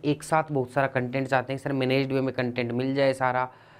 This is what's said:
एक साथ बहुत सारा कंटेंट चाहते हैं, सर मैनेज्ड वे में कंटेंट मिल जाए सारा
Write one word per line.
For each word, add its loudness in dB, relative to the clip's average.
एक 0
साथ 0
बहुत 0
सारा 2
कंटेंट -2
चाहते 0
हैं, -4
सर -4
मैनेज्ड 2
वे 2
में 0
कंटेंट -2
मिल -2
जाए 4
सारा 0